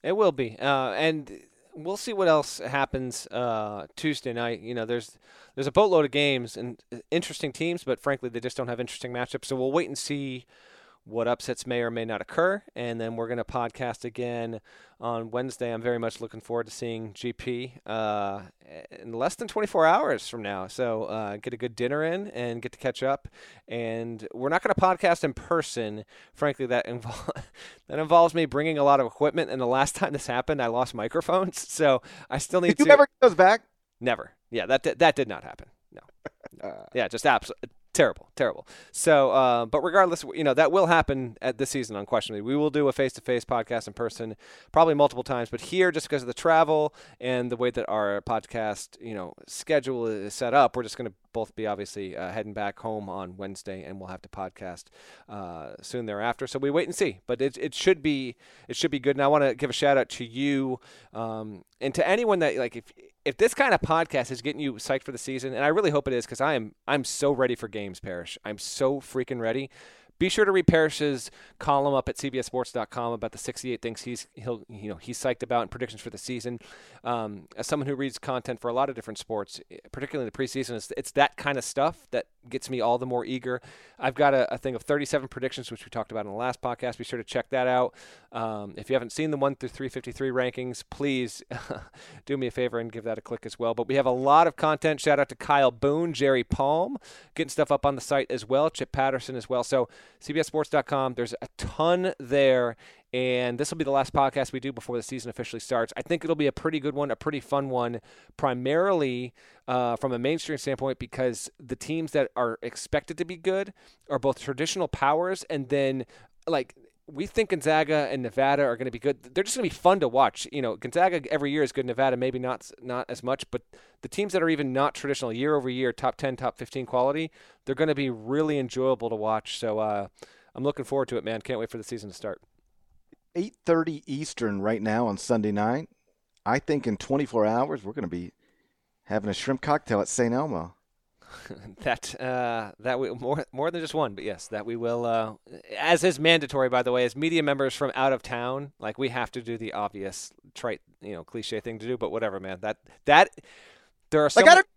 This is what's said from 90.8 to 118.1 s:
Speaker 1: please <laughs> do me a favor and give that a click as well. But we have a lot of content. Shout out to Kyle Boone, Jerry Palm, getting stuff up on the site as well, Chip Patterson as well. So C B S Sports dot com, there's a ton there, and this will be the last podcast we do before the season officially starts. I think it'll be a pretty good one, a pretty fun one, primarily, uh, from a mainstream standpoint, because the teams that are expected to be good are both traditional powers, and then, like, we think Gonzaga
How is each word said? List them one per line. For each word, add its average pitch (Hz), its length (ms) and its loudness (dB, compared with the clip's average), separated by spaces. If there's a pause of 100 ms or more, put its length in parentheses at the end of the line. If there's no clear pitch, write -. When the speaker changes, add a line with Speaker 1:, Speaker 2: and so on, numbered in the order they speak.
Speaker 1:
please 131 540 -2 (420)
<laughs> - 400 -20
do 139 140 -2
me 131 80 -2
a 117 40 -2
favor 120 280 -2
and 113 120 -6
give 110 140 -12
that 110 140 -4
a - 40 -14
click - 220 -10
as - 140 -12
well. 117 160 0
But 117 120 -2
we 131 100 2
have 135 100 4
a 131 40 2
lot 139 360 6
of 156 100 -2
content. 156 420 2
Shout 143 220 4
out 139 80 2
to - 80 -12
Kyle 139 340 4
Boone, 143 440 0
Jerry 127 300 4
Palm, 165 520 0 (380)
getting 160 160 -4
stuff - 200 2
up 139 140 2
on 143 120 2
the 123 40 -8
site 139 300 0
as 113 160 -4
well, 139 240 4
Chip - 220 -8
Patterson 131 440 0
as 117 140 -10
well. 123 120 0
So 127 280 0 (300)
C - 120 -10
B 151 60 0
S 151 80 0
Sports 156 240 -2
dot 143 160 2
com, 131 280 -2
there's 120 280 -4
a - 140 -14
ton 180 640 0
there, 127 560 4 (360)
and 123 460 0
this 143 120 -2
will 170 80 -8
be 156 60 -2
the 139 60 -2
last 135 220 2
podcast 139 400 2
we 131 80 -6
do 135 120 -6
before 120 240 -8
the 113 60 -4
season 123 280 -10
officially 113 280 -10
starts. 117 380 -2
I 127 60 -8
think 170 200 -2
it'll 165 140 0
be 147 100 2
a 135 60 2
pretty 160 260 -2
good 135 160 -4
one, 143 160 -2
a - 60 -2
pretty 147 240 -4
fun 139 300 -2
one, 120 300 -2 (360)
primarily, 135 960 0 (320)
uh, 123 300 0
from 127 160 -2
a 120 60 -2
mainstream 151 400 -2
standpoint, 135 420 -4
because 123 580 -4
the 127 160 -10
teams 160 380 -6
that 139 240 2
are 120 260 0
expected - 560 -4
to 175 60 -2
be 175 120 -10
good 190 360 -2 (360)
are 139 120 -2
both 135 200 2
traditional 151 460 -2
powers, 165 640 0
and 139 200 -4
then, 135 360 0 (400)
like, 151 300 -2 (320)
we 160 160 -6
think - 260 0
Gonzaga 151 600 2